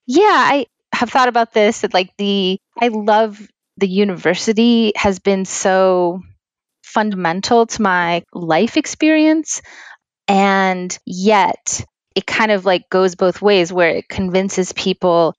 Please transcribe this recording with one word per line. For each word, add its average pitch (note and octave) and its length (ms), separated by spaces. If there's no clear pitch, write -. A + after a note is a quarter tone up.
Yeah, D#4 220
I C#4+ 400
have A#3 160
thought B3+ 200
about A#3 240
this, G#3+ 280
that, G#3 120
like, F#3 240
the, G3 420
I A#3+ 100
love G#3+ 580
the G3 100
university G#3 1080
has F#3+ 240
been G3 260
so F#3 760
fundamental G3+ 840
to - 160
my F3 420
life F3 440
experience. D#4 840
And F#3+ 800
yet F#3 800
it F#3+ 100
kind A3 260
of, G3 140
like, F3+ 240
goes F#3 260
both F3+ 260
ways, F#3+ 320
where F3 160
it - 180
convinces F#3+ 640
people E3+ 680